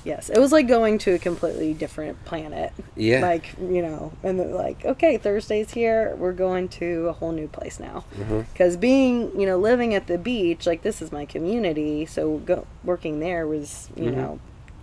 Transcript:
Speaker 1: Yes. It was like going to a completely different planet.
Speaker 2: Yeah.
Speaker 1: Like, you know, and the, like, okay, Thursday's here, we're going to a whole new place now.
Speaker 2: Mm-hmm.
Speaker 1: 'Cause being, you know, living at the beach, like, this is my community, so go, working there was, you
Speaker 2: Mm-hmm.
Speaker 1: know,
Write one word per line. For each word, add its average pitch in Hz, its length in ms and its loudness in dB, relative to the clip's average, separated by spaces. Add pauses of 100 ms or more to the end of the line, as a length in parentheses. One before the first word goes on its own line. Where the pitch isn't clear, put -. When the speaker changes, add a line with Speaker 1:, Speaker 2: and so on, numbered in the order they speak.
Speaker 1:
Yes. - 260 -8
It 214 80 4
was 269 140 8
like 302 160 8
going 226 300 6
to 190 160 2
a 170 40 4
completely 160 560 -2
different - 500 -8
planet. 156 480 -6 (220)
Speaker 2:
Yeah. 113 260 4
Speaker 1:
Like, 170 280 0 (120)
you 180 220 0
know, 156 300 -6 (100)
and 185 160 0
the, 175 60 0
like, - 400 -4
okay, 269 340 4
Thursday's 214 540 -2
here, 226 460 2
we're 180 140 0
going 185 360 0
to 170 400 -4
a 165 40 -2
whole 165 200 -6
new 156 160 -6
place - 320 -12
now. - 240 -12 (120)
Speaker 2:
Mm-hmm. 107 260 -2 (140)
Speaker 1:
'Cause 180 200 4
being, 247 600 4
you 196 60 2
know, 185 140 2
living 233 340 4
at 196 140 0
the 175 120 0
beach, 180 500 -2
like, 165 140 0
this 160 200 -4
is 156 80 -10
my 147 160 -6
community, 156 800 -2
so 156 300 -2 (100)
go, 175 180 0 (200)
working 170 340 -4
there 165 260 -2
was, 151 520 -6
you - 80 -4
Speaker 2:
Mm-hmm. 120 160 -2
Speaker 1:
know, 76 180 -6 (440)